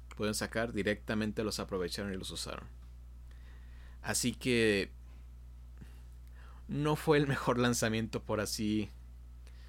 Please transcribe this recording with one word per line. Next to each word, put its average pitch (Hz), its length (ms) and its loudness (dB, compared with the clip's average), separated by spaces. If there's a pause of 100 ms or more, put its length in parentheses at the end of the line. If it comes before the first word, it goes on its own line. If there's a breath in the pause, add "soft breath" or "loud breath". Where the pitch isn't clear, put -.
(160)
pueden 107 180 2
sacar 113 380 0
directamente 107 720 2
los 101 140 0
aprovecharon 98 540 -2
y 95 40 -2
los 85 140 -6
usaron. - 380 -6 (1300 loud breath)
Así 110 300 2
que 110 580 6 (1800 loud breath)
no 147 280 4
fue 147 220 6
el 147 80 6
mejor 131 320 4
lanzamiento, 113 640 4
por 104 180 0
así 104 500 2 (800 loud breath)